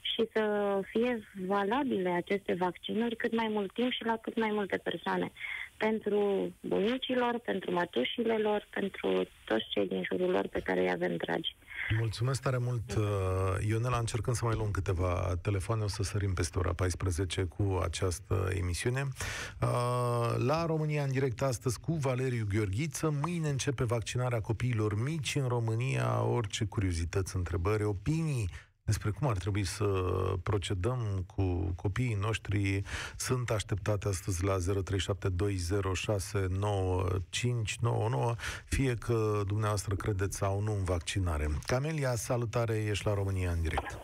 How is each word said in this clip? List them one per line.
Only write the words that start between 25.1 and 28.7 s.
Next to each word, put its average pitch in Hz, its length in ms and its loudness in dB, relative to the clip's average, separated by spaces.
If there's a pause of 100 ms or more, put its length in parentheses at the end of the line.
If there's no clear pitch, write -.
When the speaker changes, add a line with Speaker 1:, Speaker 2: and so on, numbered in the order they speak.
Speaker 2:
în 135 120 2
România. 120 760 0
Orice 113 420 0
curiozități, 92 680 0
întrebări, 92 480 0
opinii 123 680 0 (360)